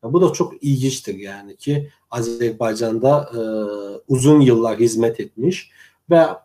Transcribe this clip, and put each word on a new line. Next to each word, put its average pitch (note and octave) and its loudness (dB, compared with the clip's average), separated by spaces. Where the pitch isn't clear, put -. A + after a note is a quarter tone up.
Ya C#3+ -6
bu F3 4
da E3+ 4
çok - -6
ilginçtir C3 -2
yani G2 -16
ki C#3+ -6
Azerbaycan'da, A#2 -2
e, A2+ -6
uzun C#3+ 6
yıllar A2+ 2
hizmet A2+ 0
etmiş C3 -6
ve E3 6